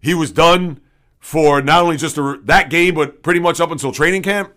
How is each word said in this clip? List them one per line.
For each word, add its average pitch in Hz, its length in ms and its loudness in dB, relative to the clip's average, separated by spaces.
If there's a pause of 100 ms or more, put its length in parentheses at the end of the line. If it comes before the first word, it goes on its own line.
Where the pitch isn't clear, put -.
he 156 140 -2
was 156 160 -2
done 170 480 2 (400)
for 147 440 2
not 156 200 4
only 170 140 0
just 143 200 -6
the, 139 280 -4
that 160 260 2
game, 170 240 2
but 151 280 -4
pretty 175 180 0
much 170 200 -2
up 165 120 0
until 135 200 -6
training 175 300 0
camp. 196 340 -4